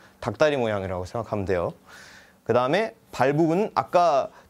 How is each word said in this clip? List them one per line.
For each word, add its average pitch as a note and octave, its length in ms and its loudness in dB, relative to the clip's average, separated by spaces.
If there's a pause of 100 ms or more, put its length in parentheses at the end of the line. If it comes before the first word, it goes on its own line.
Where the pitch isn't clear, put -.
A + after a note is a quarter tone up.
(180)
닭다리 D3 380 0
모양이라고 F#2+ 480 -2
생각하면 G#2 400 -6
돼요. F2+ 280 0 (720)
그다음에 C#3 540 0 (160)
발 C3+ 220 2
부분, E3+ 420 0
아까 E3 540 2 (200)